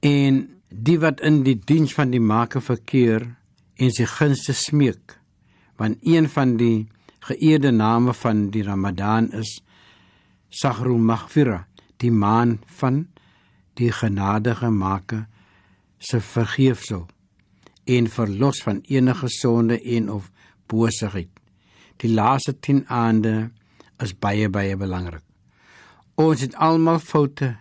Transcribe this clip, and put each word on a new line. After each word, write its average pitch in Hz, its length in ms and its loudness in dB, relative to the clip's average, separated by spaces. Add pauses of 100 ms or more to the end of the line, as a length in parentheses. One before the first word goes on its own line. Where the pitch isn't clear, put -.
En 139 680 2
die 113 280 2
wat 151 220 0
in 151 220 4
die 131 160 2
diens 151 360 0
van 135 160 0
die 123 100 2
Maker 113 420 0
verkeer 120 720 0 (400)
en 127 140 2
sy 120 160 0
gunste 143 460 0
smeek, - 680 -2 (600)
want 107 200 -2
een 165 280 2
van 127 280 0
die 113 320 0 (300)
geëerde 143 520 2
name 117 440 2
van 107 360 0
die 107 120 -4
Ramadan 101 680 -2
is - 300 -10 (840)
Sahrul 123 500 -2
Maghfira, 113 680 0 (300)
die 120 160 -2
maan 113 460 2 (220)
van 139 260 -2 (760)
die 117 120 0
genadige 107 800 -2
Maker 98 560 -4 (720)
se - 220 -4
vergeefsel 113 840 -2 (800)
en 120 280 2
verlos 113 500 -2
van 101 200 -4
enige 127 460 0
sonde 117 520 0
en 117 320 -4
of 98 160 -10 (380)
boosheid. 110 680 -2 (640)
Die 113 160 -2
laaste 131 480 0
tien 139 280 0
aande 113 640 0 (540)
is 95 140 -6
baie, 104 300 -2
baie 98 280 -2
belangrik. 90 480 -8 (880)
Ons 156 300 2
het 131 160 -8
almal 165 380 2
foute 143 640 -2